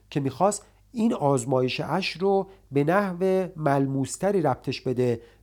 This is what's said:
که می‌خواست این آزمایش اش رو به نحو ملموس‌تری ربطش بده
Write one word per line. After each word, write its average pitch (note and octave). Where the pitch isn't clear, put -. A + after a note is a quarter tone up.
که D3+
می‌خواست F3+
این A#3
آزمایش C3
اش D#3+
رو G3
به C#3
نحو F#3
ملموس‌تری C#3
ربطش C3
بده B2